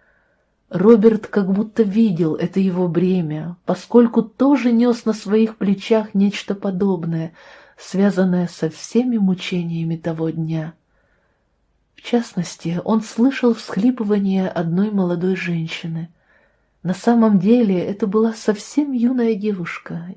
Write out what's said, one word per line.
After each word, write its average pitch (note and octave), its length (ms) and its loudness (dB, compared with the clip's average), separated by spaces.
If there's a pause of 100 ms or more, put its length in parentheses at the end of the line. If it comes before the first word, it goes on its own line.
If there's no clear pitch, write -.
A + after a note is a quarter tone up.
(680)
Роберт A3 560 6
как G3 260 -2
будто G#3+ 300 0
видел F#3 540 2
это F3 240 -4
его F#3 280 0
бремя, E3+ 800 -2
поскольку A#3 560 2
тоже B3 500 0
нес A#3 340 2
на A3 80 0
своих G#3+ 440 0
плечах G#3 560 0
нечто G3+ 400 0
подобное, F3+ 800 -2 (420)
связанное F3+ 720 0
со - 220 -6
всеми A#3 480 -2
мучениями E3+ 800 -2
того D#3+ 340 -4
дня. D#3+ 440 -6 (1200)
В - 80 -20
частности, F3 800 -4
он A3 180 0
слышал A#3+ 540 0
всхлипывание G3+ 920 -2
одной F3 440 -2
молодой F#3 440 0
женщины. E3 760 -6 (720)
На F3+ 100 -2
самом A3 460 4
деле G3+ 400 4
это G3+ 280 -4
была A3 260 0
совсем C#4 580 -4
юная A#3+ 440 0
девушка, F3+ 800 -8